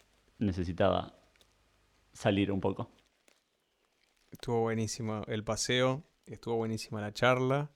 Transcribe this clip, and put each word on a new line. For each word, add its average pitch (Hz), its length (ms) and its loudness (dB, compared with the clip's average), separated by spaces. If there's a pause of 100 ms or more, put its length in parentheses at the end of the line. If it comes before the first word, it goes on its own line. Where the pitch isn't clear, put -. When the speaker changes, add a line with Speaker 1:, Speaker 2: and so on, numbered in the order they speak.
(380)
Speaker 1:
necesitaba 92 800 0 (920)
salir 101 400 2
un 98 80 -2
poco. 98 300 -4 (1400)
Speaker 2:
Estuvo 120 300 -2
buenísimo 110 680 -2
el 110 180 -4
paseo, 127 600 0 (220)
estuvo 117 300 -6
buenísima 113 440 -4
la 104 120 -6
charla 131 640 2